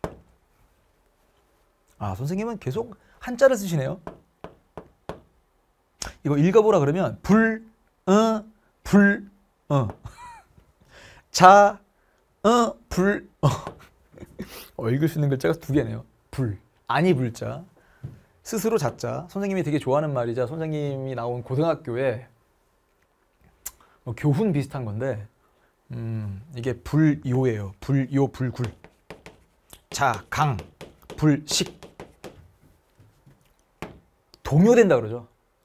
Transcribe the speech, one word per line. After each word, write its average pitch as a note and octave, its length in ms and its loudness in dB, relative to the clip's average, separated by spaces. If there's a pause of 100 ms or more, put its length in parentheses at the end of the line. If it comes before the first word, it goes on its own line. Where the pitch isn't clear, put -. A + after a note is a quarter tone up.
(2000)
아, G2 160 -6
선생님은 F#3+ 440 -6
계속 G#3+ 380 -8 (220)
한자를 B3+ 380 2
쓰시네요. E3 440 -4 (2250)
이거 C#3+ 120 0
읽어보라 G3+ 420 4
그러면 D3 440 0
불, A3 420 2 (420)
어, G#3+ 380 2 (400)
불, G3+ 460 4 (380)
어. C3+ 200 0 (720)
<laughs> - 680 -20
자, G3+ 480 8 (640)
어, A3+ 320 2 (140)
불, G3 400 -2 (140)
어. C#3+ 60 4
<laughs> - 1300 -12
어, A2+ 140 -4
읽을 D3 180 0
수 D3+ 100 -4
있는 D3 100 0
글자가 C#3 260 0
두 - 180 -8
개네요. A#2 320 -2 (260)
불, A2+ 280 -4 (280)
아니 D#3 280 2
불자, B2 500 -6 (800)
스스로 A3 360 -2
자자. B2+ 520 -6
선생님이 G3 320 -4
되게 D3+ 160 -2
좋아하는 D3 360 0
말이자 A#2+ 320 -2
선생님이 C#3+ 680 -6
나온 A#2+ 280 -8
고등학교에 B2+ 840 -2 (1800)
뭐 A#2+ 120 -10
교훈 D#3+ 360 0
비슷한 C#3 320 -6
건데, G#2+ 420 -6 (640)
음, A2 500 -8 (140)
이게 B2 240 -6
불요예요. B2+ 1000 0
불요, C3+ 480 0
불굴. B2 380 -6 (1200)
자, A#2+ 400 -2
강, C#3+ 260 0 (600)
불식. D3+ 640 0 (2500)
동요된다 G3 540 6
그러죠. A#2 320 -6 (360)